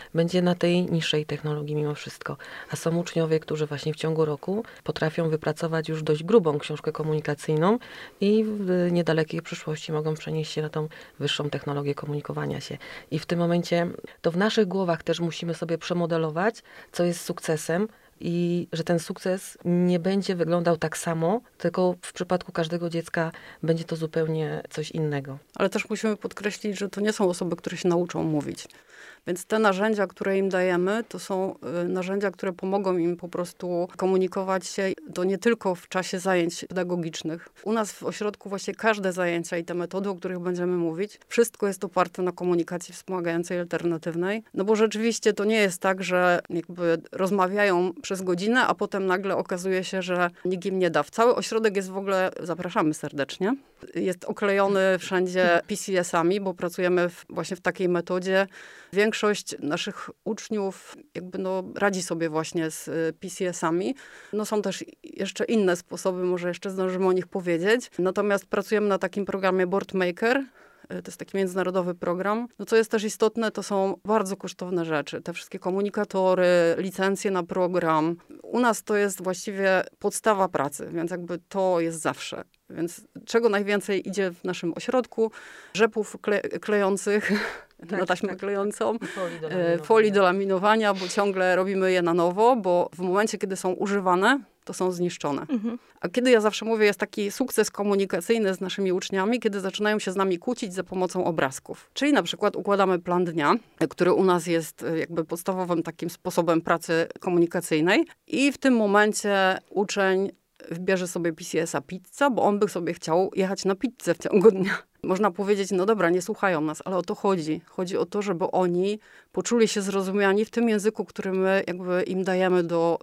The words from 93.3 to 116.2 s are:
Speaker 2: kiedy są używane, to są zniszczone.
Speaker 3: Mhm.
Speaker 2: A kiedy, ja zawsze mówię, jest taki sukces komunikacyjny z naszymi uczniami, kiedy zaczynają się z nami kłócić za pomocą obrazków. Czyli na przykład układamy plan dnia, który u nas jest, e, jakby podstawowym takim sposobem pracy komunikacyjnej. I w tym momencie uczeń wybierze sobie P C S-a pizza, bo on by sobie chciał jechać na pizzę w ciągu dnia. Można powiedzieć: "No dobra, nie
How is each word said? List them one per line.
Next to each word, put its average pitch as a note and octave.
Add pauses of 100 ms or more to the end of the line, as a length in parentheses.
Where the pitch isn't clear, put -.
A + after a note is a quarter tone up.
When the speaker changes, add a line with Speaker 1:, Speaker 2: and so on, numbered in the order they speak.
Speaker 2:
kiedy F#3+
są F#3
używane, G3 (240)
to -
są F#3
zniszczone. F3
Speaker 3:
Mhm. A#3 (220)
Speaker 2:
A F3
kiedy, B3
ja A3+
zawsze G#3
mówię, A3
jest G#3
taki G3+
sukces A3+
komunikacyjny G3+
z F3+
naszymi F#3+
uczniami, G3
kiedy G#3
zaczynają G#3
się G3+
z F#3
nami F#3+
kłócić F#3+
za F#3
pomocą F#3
obrazków. -
Czyli C#4+
na G#3+
przykład F#3+
układamy F#3+
plan F3
dnia, E3 (340)
który F3+
u G#3
nas F3
jest, E3
e, D#3+
jakby E3
podstawowym F3
takim E3
sposobem E3+
pracy E3 (120)
komunikacyjnej. F3 (220)
I C4+
w -
tym C4
momencie G3+ (120)
uczeń G3 (400)
wybierze F3+
sobie E3+
P E3
C E3+
S-a D#3+
pizza, F#3
bo G#3+
on G3+
by G#3
sobie F3
chciał E3+
jechać F#3+
na G3
pizzę F#3+
w E3+
ciągu G#3
dnia. F#3+ (260)
Można F#3+
powiedzieć: G3
"No F#3+
dobra, G3
nie F3+